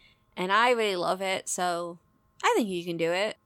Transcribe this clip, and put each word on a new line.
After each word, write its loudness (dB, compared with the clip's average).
and -4
I 6
really 2
love -2
it, -4
so -4
I 4
think 2
you -4
can -6
do 0
it." -2